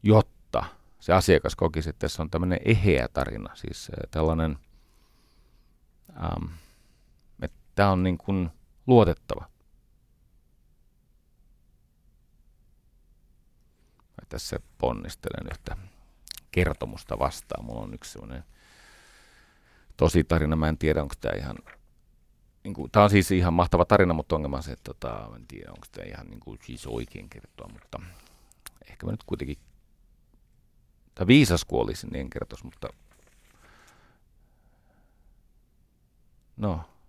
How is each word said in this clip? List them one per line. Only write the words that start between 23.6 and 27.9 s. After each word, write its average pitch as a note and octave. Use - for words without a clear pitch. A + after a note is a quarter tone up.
tarina, F#2
mutta D#2
ongelma C#2
on C#2+
se, C#2
että -
tota, A1
mä A1+
en A1+
tiedä, G1+
onko -
tää G1+
ihan G1+
niinku G#1+
siis -
oikein A#1
kertoa, -
mutta -